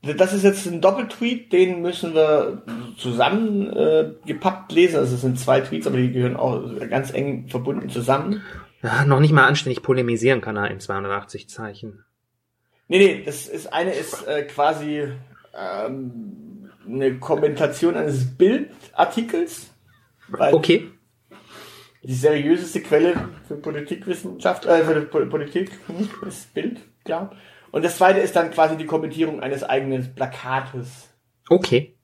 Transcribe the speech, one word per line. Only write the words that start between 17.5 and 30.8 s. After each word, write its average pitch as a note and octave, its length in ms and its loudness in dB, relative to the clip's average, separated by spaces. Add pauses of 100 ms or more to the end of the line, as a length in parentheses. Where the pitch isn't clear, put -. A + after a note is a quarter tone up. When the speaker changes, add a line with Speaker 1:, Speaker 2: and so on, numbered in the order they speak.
Speaker 1:
eines C#3 400 -2
Bildartikels. A#3 1300 0 (580)
Weil C#3+ 240 2
Speaker 2:
Okay. D#3+ 360 4 (1120)
Speaker 1:
die B2+ 100 -8
seriöseste D3+ 680 2
Quelle E3 340 4 (320)
für D3+ 100 -8
Politikwissenschaft, F3 1080 -6
äh, E3 200 6
für D#3 140 2
die D3+ 80 -4
Po-, D3 180 0
Politik, D3+ 460 -4 (160)
hm, F3 200 -4 (200)
ist - 260 -16
Bild, - 260 -6 (240)
klar. F3 280 -6 (400)
Und D#3+ 140 -2
das E3+ 120 -2
zweite F#3+ 240 6
ist - 140 0
dann E3+ 140 2
quasi D#3+ 280 2
die D#3 100 -8
Kommentierung D#3 540 -4
eines C3+ 220 -6
eigenen C3 520 -2
Plakates. C3 960 -8 (400)